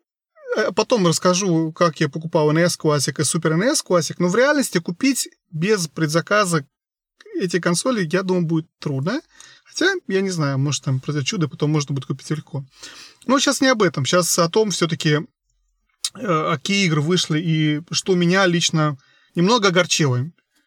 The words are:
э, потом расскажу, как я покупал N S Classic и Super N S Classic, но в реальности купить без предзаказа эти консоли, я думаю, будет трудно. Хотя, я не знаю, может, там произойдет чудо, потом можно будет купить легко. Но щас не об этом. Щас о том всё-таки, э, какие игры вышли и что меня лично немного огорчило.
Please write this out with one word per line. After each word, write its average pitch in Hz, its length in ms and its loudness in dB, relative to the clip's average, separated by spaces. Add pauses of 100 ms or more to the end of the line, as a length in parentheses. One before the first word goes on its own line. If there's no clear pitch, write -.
(580)
э, - 140 0
потом 214 340 2
расскажу, 170 680 0
как 170 260 0
я 156 80 0
покупал 160 440 0
N 156 80 2
S 175 220 2
Classic 147 360 0
и 156 60 0
Super 160 300 0
N 170 100 2
S 285 220 0
Classic, 170 340 0
но 175 100 0
в 180 60 -2
реальности 269 420 2
купить 240 520 -2 (220)
без 175 360 0
предзаказа 165 760 0 (680)
эти 190 240 -2
консоли, 180 520 0
я 180 120 0
думаю, 185 220 0
будет 160 220 -2 (120)
трудно. 151 420 -4 (440)
Хотя, - 260 0 (160)
я 190 140 0
не 196 80 -2
знаю, 143 300 -2
может, 139 240 -2
там 131 160 -2
произойдет 143 280 -4
чудо, 175 200 -4
потом 147 240 -4
можно 143 240 -2
будет 135 100 -6
купить - 240 -8
легко. 151 340 -8 (640)
Но 269 140 2
щас 262 200 0
не 269 100 4
об 233 120 2
этом. 156 240 0
Щас 180 320 0
о 170 100 4
том 220 220 0
всё-таки, 160 520 0 (960)
э, 170 360 -2
какие 196 340 0
игры 151 160 2
вышли 160 380 0
и 156 420 0 (100)
что 185 220 -2
меня 180 320 2
лично 160 520 0 (360)
немного 202 360 2
огорчило. 160 600 2 (380)